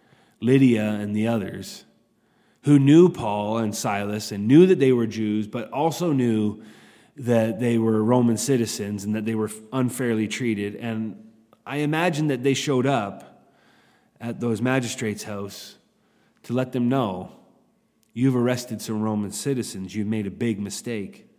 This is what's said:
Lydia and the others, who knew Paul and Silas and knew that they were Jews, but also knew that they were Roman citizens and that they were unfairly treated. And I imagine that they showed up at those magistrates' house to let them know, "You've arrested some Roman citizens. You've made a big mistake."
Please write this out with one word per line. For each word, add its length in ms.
Lydia 440
and 320
the 100
others, 580
who 160
knew 300
Paul 500
and 160
Silas 580
and 140
knew 200
that 120
they 140
were 140
Jews, 400
but 260
also 400
knew 500
that 440
they 180
were 260
Roman 320
citizens 680
and 100
that 100
they 100
were 160
unfairly 560
treated. 480
And 400
I 120
imagine 480
that 160
they 120
showed 320
up 600
at 200
those 200
magistrates' 600
house 540
to 100
let 200
them 180
know, 420
"You've 240
arrested 460
some 180
Roman 300
citizens. 640
You've 120
made 200
a 40
big 300
mistake." 680